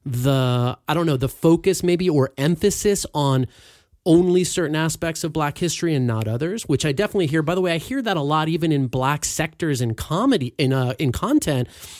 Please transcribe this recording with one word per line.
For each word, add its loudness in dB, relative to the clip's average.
the, 0
I -2
don't 0
know, 0
the -2
focus 2
maybe 2
or 2
emphasis 0
on 2
only 4
certain -2
aspects -2
of -4
Black -2
history -2
and 2
not -2
others, -4
which 0
I 0
definitely 0
hear. 0
By 0
the 0
way, 0
I 0
hear -6
that -2
a -2
lot 0
even 0
in 0
Black -2
sectors -4
in -2
comedy, -2
in, 2
uh, 0
in 0
content, 0